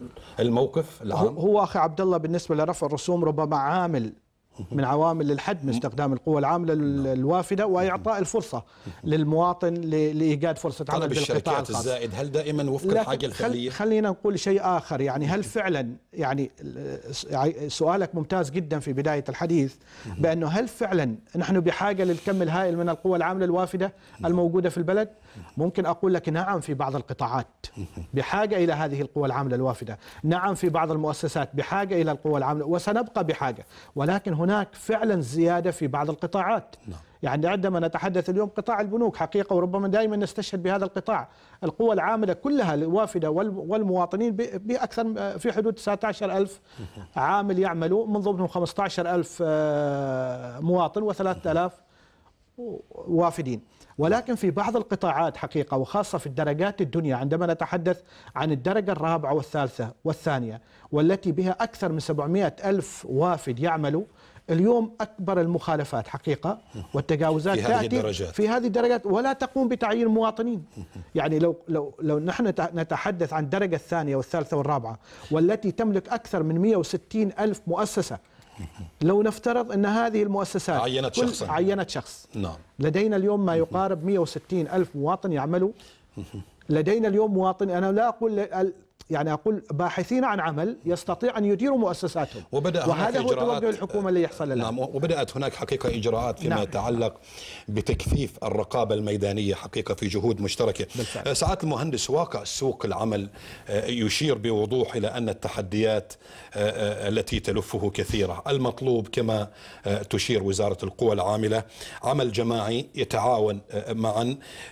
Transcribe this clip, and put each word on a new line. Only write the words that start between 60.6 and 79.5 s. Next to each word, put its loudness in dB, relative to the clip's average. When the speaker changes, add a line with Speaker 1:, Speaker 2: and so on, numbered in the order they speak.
Speaker 2:
والتي 4
بها 2
أكثر -2
من -2
سبعمائة 0
ألف -2
وافد 2
يعملوا، 2
اليوم 4
أكبر 0
المخالفات 0
حقيقة -2
والتجاوزات 2
Speaker 1:
في 0
هذه 4
Speaker 2:
تأتي 0
Speaker 1:
الدرجات. -2
Speaker 2:
في 2
هذه 2
الدرجات، 2
ولا 2
تقوم 0
بتعيين 2
مواطنين. 2
Speaker 1:
<laughs> -10
Speaker 2:
يعني 2
لو، 4
لو، -2
لو 2
نحن 0
نت-، 0
نتحدث -2
عن 0
الدرجة 0
الثانية -2
والثالثة -2
والرابعة، -2
والتي 4
تملك 0
أكثر -2
من 2
مائة 6
وستين 0
ألف 0
مؤسسة، -2
لو 4
نفترض 0